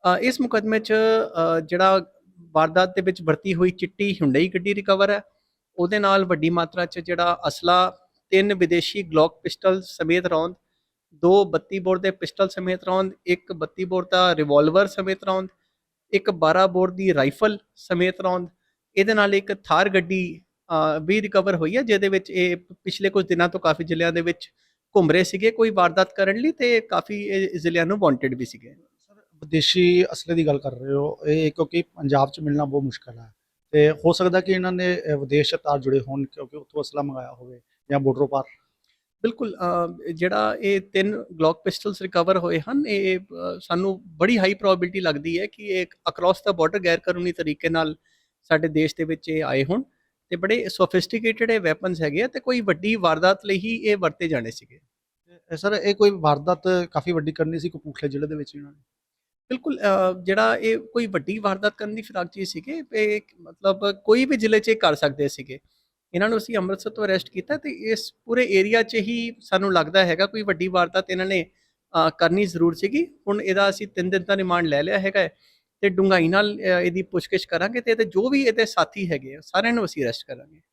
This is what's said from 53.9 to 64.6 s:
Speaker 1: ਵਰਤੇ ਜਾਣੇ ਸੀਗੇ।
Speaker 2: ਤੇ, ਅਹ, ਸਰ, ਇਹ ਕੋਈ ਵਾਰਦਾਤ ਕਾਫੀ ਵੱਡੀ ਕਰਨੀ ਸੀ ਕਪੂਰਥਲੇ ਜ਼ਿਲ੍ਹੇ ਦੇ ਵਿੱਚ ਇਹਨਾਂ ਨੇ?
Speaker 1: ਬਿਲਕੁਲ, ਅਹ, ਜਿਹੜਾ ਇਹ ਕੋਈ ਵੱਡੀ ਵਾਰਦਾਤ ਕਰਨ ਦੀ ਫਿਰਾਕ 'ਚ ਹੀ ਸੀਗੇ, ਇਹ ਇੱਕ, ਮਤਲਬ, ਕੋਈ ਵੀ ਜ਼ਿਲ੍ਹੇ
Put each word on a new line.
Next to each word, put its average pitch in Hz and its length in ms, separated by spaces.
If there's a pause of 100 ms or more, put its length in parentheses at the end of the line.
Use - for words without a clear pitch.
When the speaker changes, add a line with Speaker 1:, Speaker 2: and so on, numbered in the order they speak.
Speaker 1:
ਵਰਤੇ 175 320
ਜਾਣੇ 120 220
ਸੀਗੇ। - 280
Speaker 2:
ਤੇ, - 580 (160)
ਅਹ, 160 40
ਸਰ, 196 160
ਇਹ 202 220
ਕੋਈ 208 160
ਵਾਰਦਾਤ 156 520 (280)
ਕਾਫੀ 165 220
ਵੱਡੀ 156 200
ਕਰਨੀ 160 260
ਸੀ 151 100
ਕਪੂਰਥਲੇ 147 400
ਜ਼ਿਲ੍ਹੇ 143 200
ਦੇ 156 60
ਵਿੱਚ 147 200
ਇਹਨਾਂ 143 180
ਨੇ? 151 60 (720)
Speaker 1:
ਬਿਲਕੁਲ, 254 320
ਅਹ, 190 420
ਜਿਹੜਾ 220 340
ਇਹ 226 220
ਕੋਈ 233 280
ਵੱਡੀ 190 320
ਵਾਰਦਾਤ 202 380
ਕਰਨ 214 180
ਦੀ 220 80
ਫਿਰਾਕ 190 240
'ਚ 190 120
ਹੀ 196 60
ਸੀਗੇ, 254 380 (120)
ਇਹ 214 220
ਇੱਕ, 214 100 (140)
ਮਤਲਬ, 196 520
ਕੋਈ 220 320
ਵੀ 269 120
ਜ਼ਿਲ੍ਹੇ 220 240